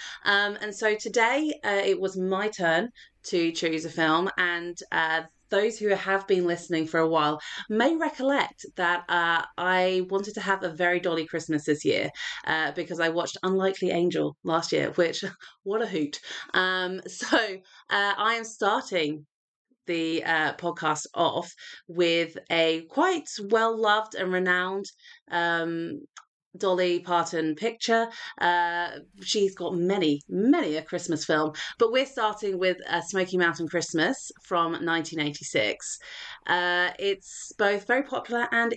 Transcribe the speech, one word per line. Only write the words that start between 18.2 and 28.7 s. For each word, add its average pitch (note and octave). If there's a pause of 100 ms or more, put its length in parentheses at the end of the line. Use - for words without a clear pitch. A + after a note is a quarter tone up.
am A3+
starting F#3 (600)
the, E3
uh, D#3
podcast E3
off E3+ (360)
with E3 (100)
a E3
quite D#4+ (140)
well-loved A3
and F#3
renowned, F#3 (480)
um, E3+ (540)
Dolly F3+
Parton E3+
picture. A3+ (320)
Uh, F3 (340)